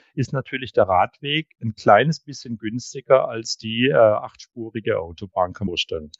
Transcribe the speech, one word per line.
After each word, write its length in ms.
ist 180
natürlich 400
der 120
Radweg 640
ein 140
kleines 460
bisschen 360
günstiger 720
als 280
die, 320
äh, 60
achtspurige 1040
Autobahn, 520
kann 140
man 60
vorstellen. 480